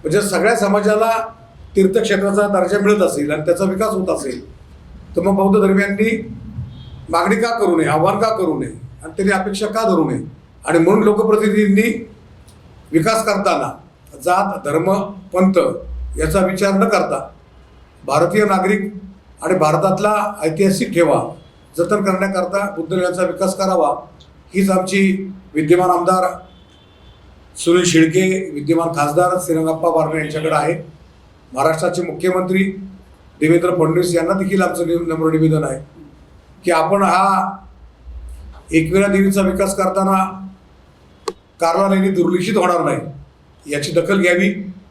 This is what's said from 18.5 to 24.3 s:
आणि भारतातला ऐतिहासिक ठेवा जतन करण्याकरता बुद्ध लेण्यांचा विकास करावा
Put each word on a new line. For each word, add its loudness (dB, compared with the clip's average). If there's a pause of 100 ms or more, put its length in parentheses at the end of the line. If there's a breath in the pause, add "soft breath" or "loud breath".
आणि 0
भारतातला 0
ऐतिहासिक 0
ठेवा 0 (420)
जतन 0
करण्याकरता -2
बुद्ध -8
लेण्यांचा -2
विकास -2
करावा 0 (500)